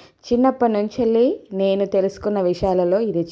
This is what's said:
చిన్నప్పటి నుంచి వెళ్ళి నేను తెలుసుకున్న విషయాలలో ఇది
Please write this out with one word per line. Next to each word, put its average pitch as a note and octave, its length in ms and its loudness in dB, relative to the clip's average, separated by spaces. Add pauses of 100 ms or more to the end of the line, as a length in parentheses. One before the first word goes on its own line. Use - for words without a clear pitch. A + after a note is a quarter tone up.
(120)
చిన్నప్పటి B3+ 600 0
నుంచి G#3 180 -2 (100)
వెళ్ళి A#3+ 400 2 (140)
నేను G3 320 0
తెలుసుకున్న G3 560 -2
విషయాలలో F3+ 580 0
ఇది E3+ 320 -2